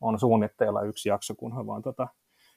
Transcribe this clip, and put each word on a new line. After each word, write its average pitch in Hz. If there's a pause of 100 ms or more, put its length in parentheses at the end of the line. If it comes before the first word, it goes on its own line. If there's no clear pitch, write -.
on 110
suunnitteilla 107
yksi 104
jakso, 101
kunhan 117
vaan, 107
tota, 127 (500)